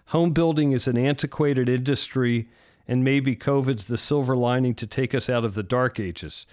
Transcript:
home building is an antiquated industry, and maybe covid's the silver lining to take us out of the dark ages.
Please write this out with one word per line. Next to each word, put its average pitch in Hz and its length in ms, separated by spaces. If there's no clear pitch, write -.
home 170 240
building 151 420
is 120 140
an 120 100
antiquated 135 720
industry, 127 800
and 127 160
maybe 135 320
covid's 131 520
the 117 120
silver 135 380
lining 123 400
to 117 100
take 131 300
us 123 140
out 120 160
of 104 100
the 107 80
dark 123 380
ages. 82 500